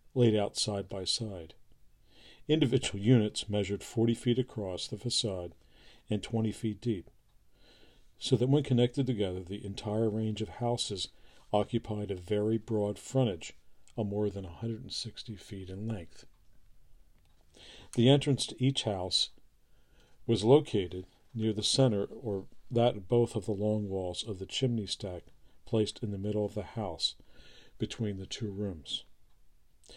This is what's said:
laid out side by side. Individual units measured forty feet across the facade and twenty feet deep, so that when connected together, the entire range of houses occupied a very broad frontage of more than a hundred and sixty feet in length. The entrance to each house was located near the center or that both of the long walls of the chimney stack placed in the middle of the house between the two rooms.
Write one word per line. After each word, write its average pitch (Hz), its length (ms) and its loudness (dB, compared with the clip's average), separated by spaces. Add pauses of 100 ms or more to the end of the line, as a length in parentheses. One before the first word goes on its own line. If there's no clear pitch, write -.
(140)
laid 120 220 6
out 104 220 0
side 101 320 -2
by 95 160 -8
side. 95 480 -4 (960)
Individual 135 520 2
units 107 460 6
measured 101 360 0
forty 117 300 2
feet 120 240 0
across 98 480 -4
the 107 120 -8
facade 95 560 -4 (560)
and 104 120 0
twenty 110 300 0
feet 104 300 -6
deep, 101 280 -4 (1080)
so - 180 2
that 123 100 2
when 139 160 6
connected 123 420 2
together, 101 380 0
the 98 220 -8
entire 107 440 0
range 110 320 -2
of 107 60 -4
houses 120 640 -4 (420)
occupied 104 580 0
a 98 60 -2
very 104 420 2
broad 104 400 -2
frontage 117 560 0 (440)
of 107 100 0
more 104 220 0
than 95 160 -6
a 87 40 -10
hundred 113 320 -6
and 98 120 -12
sixty - 420 -10
feet 95 340 -12
in 101 200 -6
length. 92 360 -10 (1700)
The 120 120 8
entrance 139 400 6
to - 160 -6
each 135 200 2
house 92 480 -2 (920)
was 107 200 2
located 98 600 4 (300)
near 110 160 0
the 104 120 -2
center 110 420 4
or 101 400 -6 (260)
that 117 380 2
both 120 260 4
of 98 100 -4
the 113 60 -2
long 107 380 0
walls 92 360 -4
of 98 140 -8
the 92 60 -8
chimney 117 420 0
stack 90 360 -8 (420)
placed 110 360 0
in 107 100 -4
the 101 60 -4
middle 104 280 -2
of 101 80 -4
the 104 100 -4
house 92 520 -4 (640)
between 104 420 -4
the 95 60 -10
two 104 260 -6
rooms. 95 520 -6 (920)